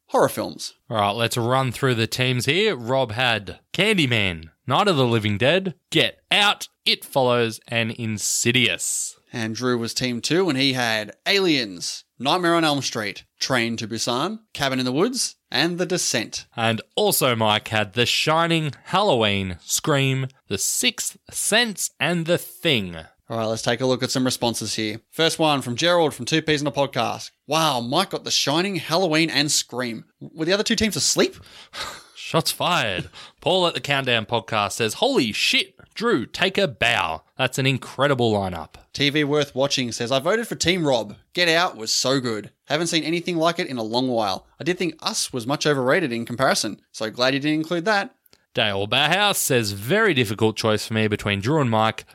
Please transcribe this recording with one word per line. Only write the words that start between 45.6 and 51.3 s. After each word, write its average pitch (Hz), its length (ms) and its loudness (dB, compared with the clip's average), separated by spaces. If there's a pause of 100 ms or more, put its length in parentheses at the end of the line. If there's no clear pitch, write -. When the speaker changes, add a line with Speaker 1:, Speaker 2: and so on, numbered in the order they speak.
Speaker 1:
overrated 143 460 2
in 117 140 -4
comparison, 131 540 0 (120)
so - 180 -6
glad 123 240 2
you 139 60 -2
didn't 151 200 0
include 165 240 -4
that." 202 300 0 (380)
Speaker 2:
Dale 104 360 0
Bauhaus 170 480 2
says, 117 360 2
"Very 170 400 2
difficult 110 440 2
choice 107 300 0
for 110 80 -4
me 110 140 2
between 101 320 0